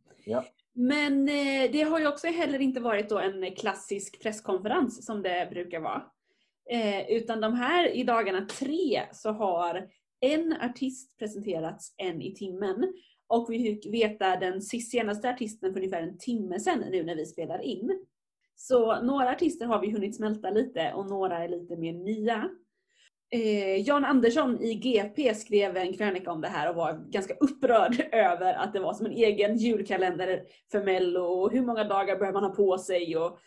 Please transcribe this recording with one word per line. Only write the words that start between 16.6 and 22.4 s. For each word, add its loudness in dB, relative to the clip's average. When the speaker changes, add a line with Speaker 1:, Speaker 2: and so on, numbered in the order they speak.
Speaker 2:
sedan 0
nu 0
när -4
vi -6
spelar -8
in. -4
Så 2
några 2
artister 0
har 2
vi 0
hunnit -2
smälta -2
lite 0
och -4
några -2
är -6
lite -8
mer -4
nya. -2